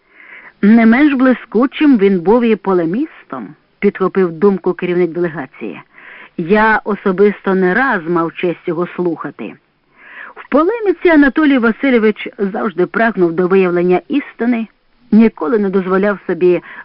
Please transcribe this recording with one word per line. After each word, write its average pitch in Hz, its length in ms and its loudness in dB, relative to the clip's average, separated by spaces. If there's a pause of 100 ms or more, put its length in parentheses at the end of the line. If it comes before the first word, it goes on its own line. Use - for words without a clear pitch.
(640)
«Не 226 240 6
менш 277 280 4
блискучим 262 840 2
він 196 220 2
був 220 240 2
і 220 120 2
полемістом», — 175 1000 -4 (240)
підхопив 190 540 -2
думку 185 420 0
керівник 175 360 -2
делегації. 151 680 -8 (560)
Я 214 480 0
особисто 196 680 -2
не 185 200 0
раз 240 340 -2
мав 165 240 -2
честь - 360 -6
його 175 180 -4
слухати. 151 680 -8 (840)
В - 120 -20
полеміці 370 600 0
Анатолій 285 500 2
Васильович 226 680 0 (100)
завжди 180 480 -4
прагнув 185 460 -2
до 180 160 -2
виявлення 180 600 2
істини, 233 580 -4 (460)
ніколи 226 460 2
не 196 120 -2
дозволяв 190 560 -2
собі 180 360 0 (220)